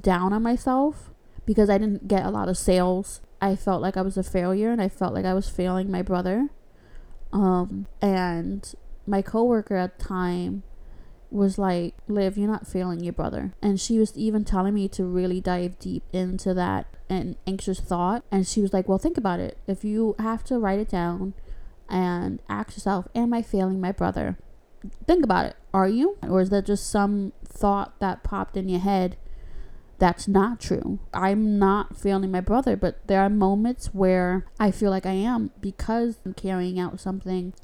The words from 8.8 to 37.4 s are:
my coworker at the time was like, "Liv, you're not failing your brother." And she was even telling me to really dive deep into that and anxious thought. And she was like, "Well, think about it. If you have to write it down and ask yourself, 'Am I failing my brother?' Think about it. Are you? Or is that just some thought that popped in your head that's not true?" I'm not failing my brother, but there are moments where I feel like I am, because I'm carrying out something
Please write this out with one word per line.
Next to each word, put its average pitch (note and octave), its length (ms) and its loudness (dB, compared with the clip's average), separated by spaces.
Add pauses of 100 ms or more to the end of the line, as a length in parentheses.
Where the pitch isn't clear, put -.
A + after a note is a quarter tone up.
my G3 140 2
coworker A3 560 2
at F3+ 220 -2
the - 60 -2
time F3+ 580 -2 (680)
was G3 300 2
like, F3 360 0 (120)
"Liv, G3+ 320 0
you're G3+ 100 0
not G#3+ 200 -4
failing F3+ 320 -4
your F3 120 -4
brother." - 480 -4
And G3+ 200 2
she A3+ 180 0
was A3 180 2
even G#3+ 280 0
telling G3 300 2
me G3 160 0
to - 140 -2
really F3+ 360 0
dive F3+ 380 -2
deep F3+ 340 -6
into F#3 420 -2
that F3 320 0 (220)
and - 280 -4 (100)
anxious F#3+ 340 -4
thought. F3+ 500 -2
And F#3+ 160 2
she - 160 0
was G3 100 0
like, F#3+ 160 2
"Well, F#3+ 100 4
think E4+ 200 0
about F#3 220 0
it. - 260 -6
If F#3+ 180 -4
you G#3+ 360 0
have A3 240 -2
to B3+ 140 -2
write G3+ 200 2
it G#3 100 -2
down F3+ 460 -2 (540)
and F3+ 600 -2
ask G3+ 280 -6
yourself, G3 380 -2
'Am A#3 200 2
I A#3 80 0
failing F#3+ 380 0
my F#3 100 -2
brother?' F#3+ 480 -2 (680)
Think E4 180 6
about F#3+ 220 4
it. - 100 -8 (180)
Are F#3+ 140 6
you? C#4 340 2
Or F#3 180 4
is F#3+ 100 2
that G3 140 2
just G3+ 240 0
some G3+ 440 0 (120)
thought - 540 0
that F#3+ 240 -2
popped - 340 -4
in F#3+ 120 -2
your F3+ 120 2
head F#3 360 2 (840)
that's F3 300 2
not G3+ 320 4
true?" - 400 -2 (120)
I'm G#3 460 2
not G3 380 2
failing G3 340 0
my F#3 100 0
brother, G#3+ 360 2
but - 320 -2
there G3 120 4
are G3 80 6
moments G#3 640 2
where F#3 540 2 (140)
I G#3+ 100 4
feel G3+ 200 2
like F#3+ 160 0
I F#3+ 80 -2
am, A3 360 0 (100)
because A3 640 -2
I'm F#3 100 -8
carrying F#3 440 -4
out F3+ 220 -4
something F#3 520 -6 (120)